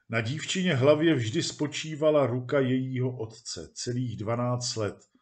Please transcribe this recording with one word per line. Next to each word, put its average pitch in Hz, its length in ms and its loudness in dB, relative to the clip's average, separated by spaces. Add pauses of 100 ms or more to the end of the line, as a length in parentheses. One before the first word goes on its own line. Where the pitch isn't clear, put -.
Na 113 120 0
dívčině 160 540 0
hlavě 151 400 6
vždy 127 280 0
spočívala 151 840 0
ruka 127 340 0
jejího 127 560 0
otce 107 580 -12
celých 120 420 -4
dvanáct 120 600 -2
let. 104 200 -2 (260)